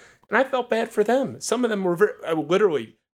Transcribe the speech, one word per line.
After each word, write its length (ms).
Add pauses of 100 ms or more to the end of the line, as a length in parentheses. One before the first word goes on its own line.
(300)
and 80
I 60
felt 260
bad 200
for 140
them. 360
Some 240
of 60
them 140
were 120
very, 160 (140)
uh, 80
literally 640 (220)